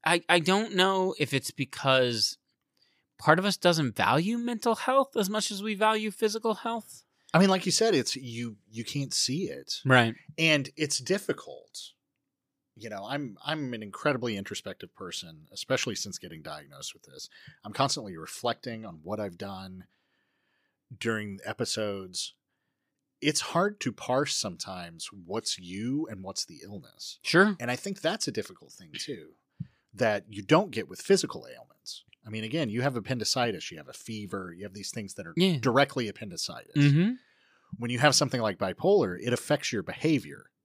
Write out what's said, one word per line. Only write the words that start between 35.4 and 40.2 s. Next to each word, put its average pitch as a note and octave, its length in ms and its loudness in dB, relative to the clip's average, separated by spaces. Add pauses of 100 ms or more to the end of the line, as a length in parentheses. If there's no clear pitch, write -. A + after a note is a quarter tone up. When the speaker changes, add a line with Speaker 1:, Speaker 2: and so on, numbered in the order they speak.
Speaker 2:
directly C3 460 2
appendicitis. - 680 -8
Speaker 1:
Mm-hmm. D3 360 6 (640)
Speaker 2:
When A#2+ 120 -4
you B2 100 0
have C#3+ 140 8
something B2+ 280 2
like G#2 160 0
bipolar, G#2 600 2
it A#2 140 0
affects - 400 0
your G#2 100 -2
behavior. A2+ 680 -2 (140)